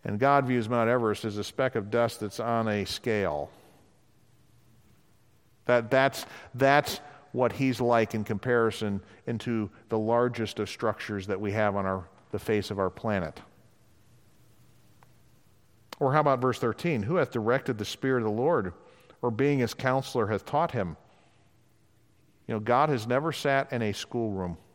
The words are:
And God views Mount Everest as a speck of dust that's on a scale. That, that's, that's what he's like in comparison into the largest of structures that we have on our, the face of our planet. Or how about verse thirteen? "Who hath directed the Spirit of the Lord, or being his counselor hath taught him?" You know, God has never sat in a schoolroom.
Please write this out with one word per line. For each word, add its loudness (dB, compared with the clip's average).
And -4
God 4
views 0
Mount 2
Everest 0
as -4
a -4
speck -2
of -4
dust 0
that's -8
on 0
a 0
scale. -2
That, 2
that's, 2
that's 4
what 2
he's 0
like 2
in -2
comparison 0
into -4
the 0
largest 0
of -4
structures -4
that -2
we -2
have 2
on 0
our, -2
the -6
face -2
of -6
our 2
planet. -4
Or 2
how 4
about 4
verse 2
thirteen? -2
"Who -2
hath 0
directed 0
the -4
Spirit -2
of 0
the 0
Lord, 0
or 0
being 2
his 0
counselor 0
hath -2
taught 0
him?" -4
You -4
know, -2
God 4
has 0
never 0
sat 0
in -2
a 0
schoolroom. -4